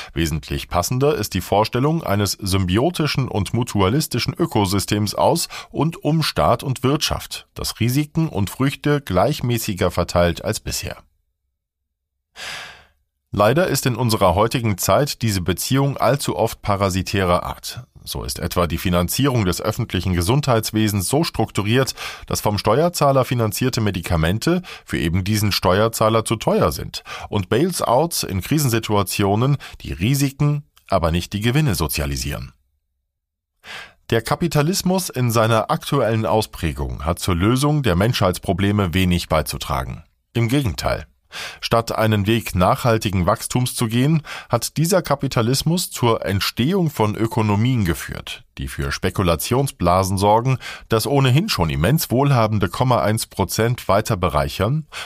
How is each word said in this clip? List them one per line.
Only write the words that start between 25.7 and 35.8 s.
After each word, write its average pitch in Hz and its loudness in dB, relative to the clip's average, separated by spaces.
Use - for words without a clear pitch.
zu 113 -2
teuer 165 0
sind - -8
und 98 -2
Bailouts 156 0
in 92 -4
Krisensituationen 110 0
die 69 -10
Risiken, 139 0
aber 82 0
nicht 85 -2
die 101 -2
Gewinne 120 2
sozialisieren. 69 -4
Der 113 2
Kapitalismus 175 0
in 123 0
seiner 113 2
aktuellen 113 0